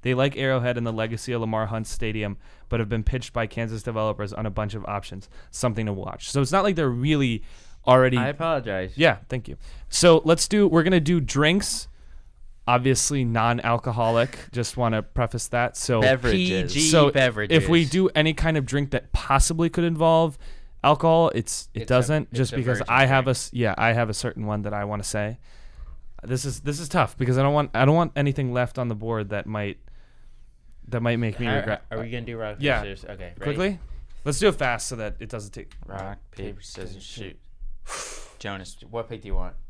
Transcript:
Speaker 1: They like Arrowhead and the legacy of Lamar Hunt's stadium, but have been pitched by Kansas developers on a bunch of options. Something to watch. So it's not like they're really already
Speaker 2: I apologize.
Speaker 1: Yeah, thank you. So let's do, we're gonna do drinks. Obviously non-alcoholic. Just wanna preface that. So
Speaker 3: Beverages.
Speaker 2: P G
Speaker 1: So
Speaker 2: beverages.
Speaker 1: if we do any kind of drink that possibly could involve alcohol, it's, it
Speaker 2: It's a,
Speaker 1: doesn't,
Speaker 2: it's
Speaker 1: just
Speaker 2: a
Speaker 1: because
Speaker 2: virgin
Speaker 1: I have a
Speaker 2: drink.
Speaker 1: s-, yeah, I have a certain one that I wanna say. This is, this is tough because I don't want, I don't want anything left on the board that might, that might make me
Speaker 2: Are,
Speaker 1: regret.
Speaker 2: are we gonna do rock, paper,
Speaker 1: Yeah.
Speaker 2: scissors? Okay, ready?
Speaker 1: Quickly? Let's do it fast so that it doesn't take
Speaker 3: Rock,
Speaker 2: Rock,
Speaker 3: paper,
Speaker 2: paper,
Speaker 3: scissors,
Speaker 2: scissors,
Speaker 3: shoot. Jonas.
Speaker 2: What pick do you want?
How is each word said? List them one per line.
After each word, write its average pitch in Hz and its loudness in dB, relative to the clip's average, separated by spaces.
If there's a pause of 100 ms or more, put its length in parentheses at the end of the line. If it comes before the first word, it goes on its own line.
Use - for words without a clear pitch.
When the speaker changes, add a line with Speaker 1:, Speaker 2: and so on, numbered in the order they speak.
Speaker 1:
They 127 0
like 139 2
Arrowhead 123 0
and 117 -2
the 113 -4
legacy 113 -4
of 117 -2
Lamar 110 -2
Hunt's 110 -6
stadium, 107 -4 (300)
but 117 -2
have 110 -2
been 110 -2
pitched 123 -2
by 117 -2
Kansas 113 -6
developers 107 -2
on 107 -4
a 104 -4
bunch 104 -4
of 110 -8
options. 98 -8 (220)
Something 113 -2
to 104 -2
watch. - -10
So 139 2
it's 127 0
not 190 4
like 202 2
they're 151 2
really 127 0 (420)
already 127 8
Speaker 2:
I 127 2
apologize. 127 -2
Speaker 1:
Yeah, 143 6 (120)
thank 120 -6
you. - -12 (320)
So 165 8
let's 160 4
do, 208 6
we're 165 6
gonna 180 6
do 165 2
drinks. 151 0 (800)
Obviously 127 2
non-alcoholic. 117 0
Just 117 -4
wanna 113 0
preface - -2
that. 120 -2
So 117 2
Speaker 3:
Beverages. 127 2
Speaker 2:
P 143 0
G 160 4
Speaker 1:
So 151 6
Speaker 2:
beverages. 120 2
Speaker 1:
if 151 0
we 170 6
do 185 4
any 156 2
kind 160 2
of 139 0
drink 139 -2
that - -4
possibly 160 2
could 170 0
involve 165 4 (480)
alcohol, 160 4
it's, - -6
it 113 -6
Speaker 2:
It's 110 -2
a, - 4
Speaker 1:
doesn't, 127 2
Speaker 2:
it's 117 -6
Speaker 1:
just 131 0
Speaker 2:
a - -4
Speaker 1:
because 123 -2
Speaker 2:
virgin 107 -6
Speaker 1:
I 127 6
have 131 4
a - -
Speaker 2:
drink. 131 2
Speaker 1:
s-, - -8
yeah, 117 0
I 113 2
have 117 2
a 104 -4
certain 107 -6
one 104 -2
that 104 -6
I 104 -4
wanna 104 -6
say. 107 -4 (840)
This 123 -4
is, 131 -6
this 147 -6
is 165 -10
tough 156 0
because 123 2
I 135 4
don't 139 2
want, 147 2
I 120 6
don't 143 8
want 165 2
anything 139 0
left 123 -2
on 123 -2
the 113 -4
board 110 -4
that 101 -6
might, 104 -4 (1080)
that 117 -4
might 117 2
make 113 -2
me 120 -2
Speaker 2:
Are, 123 0
Speaker 1:
regret. - -4
Speaker 2:
are 110 -6
we 113 -8
gonna 120 -8
do 120 -10
rock, 107 -8
paper, 135 -8
Speaker 1:
Yeah. 123 2
Speaker 2:
scissors? 98 -10
Okay, 90 -14
ready? - -12
Speaker 1:
Quickly? 170 -4 (440)
Let's 143 -2
do 202 4
it 190 4
fast 120 -2
so 131 -8
that 107 -6
it 113 -10
doesn't 104 -10
take - -16 (100)
Speaker 3:
Rock, 98 -10
Speaker 2:
Rock, 98 -10 (140)
Speaker 3:
paper, 98 -10
Speaker 2:
paper, 95 -14
Speaker 3:
scissors, 92 -12
Speaker 2:
scissors, 95 -18
Speaker 3:
shoot. 98 -14 (1000)
Jonas. 98 -10 (140)
Speaker 2:
What 113 -6
pick 110 -10
do 98 -14
you 95 -2
want? 90 0 (160)